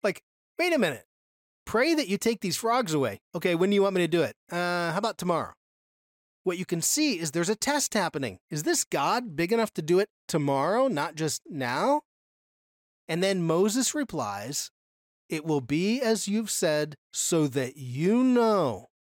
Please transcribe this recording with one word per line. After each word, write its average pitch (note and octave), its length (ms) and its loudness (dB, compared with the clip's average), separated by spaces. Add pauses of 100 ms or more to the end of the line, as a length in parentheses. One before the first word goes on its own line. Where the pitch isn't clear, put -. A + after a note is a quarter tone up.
Like, - 180 -2 (340)
wait F4 160 0
a D#4 60 2
minute. D3+ 300 0 (580)
Pray C#4 280 2
that D4 120 0
you F#3+ 100 0
take A3+ 240 0
these F3+ 160 -2
frogs A3+ 380 0
away. B2 260 0 (140)
Okay, F3 220 0
when F#3 140 2
do G3+ 40 2
you G3+ 80 4
want G3 140 2
me F3+ 60 2
to E3 60 2
do E3 140 2
it? A2 140 -2 (140)
Uh, F3 420 -2
how F3 60 -2
about G#3 200 -4
tomorrow? E3+ 360 -2 (920)
What F3 140 -2
you F#3 60 -4
can E3+ 160 -4
see C#4+ 380 0
is D#3+ 140 -6
there's E3+ 160 -2
a G#3+ 80 -2
test - 380 -2
happening. C#3+ 440 -2 (120)
Is D3+ 120 -6
this E4 220 0
God F3+ 500 -2
big E3+ 180 0
enough A3+ 220 0
to - 80 -6
do E3+ 160 2
it G#3 100 0 (200)
tomorrow, D3+ 580 2
not D#3+ 300 -2
just D3+ 320 -4
now? E3+ 540 0 (1040)
And E3 140 0
then F#3+ 200 2
Moses G3 540 2
replies, B2 760 -6 (580)
"It D#3 160 -6
will D#3 160 0
be E3+ 400 0
as A3 280 0
you've G#3 220 -2
said, D3+ 460 0 (160)
so D#3 360 2
that B2+ 280 -4
you D3+ 460 0
know." G#3+ 680 2 (100)